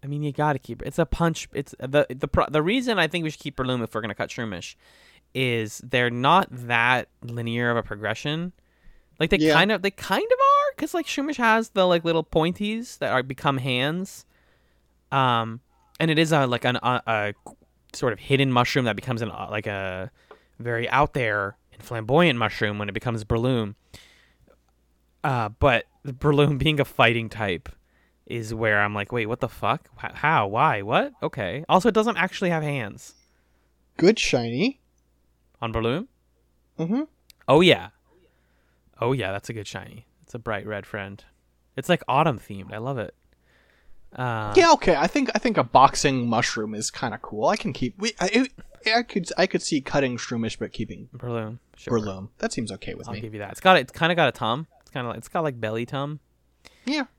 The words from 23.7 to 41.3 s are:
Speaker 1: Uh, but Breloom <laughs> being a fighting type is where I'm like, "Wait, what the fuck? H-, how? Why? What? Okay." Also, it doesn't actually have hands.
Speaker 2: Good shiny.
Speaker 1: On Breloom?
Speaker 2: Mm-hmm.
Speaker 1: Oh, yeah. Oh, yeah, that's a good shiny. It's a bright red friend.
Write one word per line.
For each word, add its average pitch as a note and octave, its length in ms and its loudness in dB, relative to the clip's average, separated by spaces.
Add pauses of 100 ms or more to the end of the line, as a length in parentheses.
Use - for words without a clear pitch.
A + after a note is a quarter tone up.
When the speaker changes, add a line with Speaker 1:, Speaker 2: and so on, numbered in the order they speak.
Speaker 1:
Uh, A#2+ 260 0
but A#2 360 2 (200)
Breloom C#3+ 540 2
<laughs> B2+ 40 -2
being D3+ 180 2
a C3+ 40 4
fighting A#2 440 2
type G2+ 400 -4 (580)
is A2+ 280 -8
where A2 280 2
I'm G#2 120 0
like, G2+ 180 -4
"Wait, A#2 140 -2
what A#2 140 -6
the B2 80 -2
fuck? - 420 -4 (120)
H-, - 120 -10
how? D3 340 2
Why? A#2 340 2
What? C3+ 300 0 (100)
Okay." A#2+ 460 -4
Also, F#3 200 6
it G3+ 60 2
doesn't G#3+ 220 2
actually F3 340 -2
have D#3+ 120 0
hands. C#3 520 -6 (840)
Speaker 2:
Good G3+ 220 6
shiny. F3 600 0 (840)
Speaker 1:
On A#2 100 -4
Breloom? A#2 360 -2 (680)
Speaker 2:
Mm-hmm. G3+ 240 -2 (460)
Speaker 1:
Oh, C#3 120 8
yeah. G2+ 280 4 (1120)
Oh, A#2+ 120 0
yeah, G2 200 -2
that's G2+ 160 -8
a A#2+ 40 -8
good G#2+ 140 -8
shiny. A2 400 -14 (160)
It's - 120 -20
a A#2+ 40 -8
bright G#2+ 280 -6
red G2+ 200 -6
friend. G2 360 -10 (540)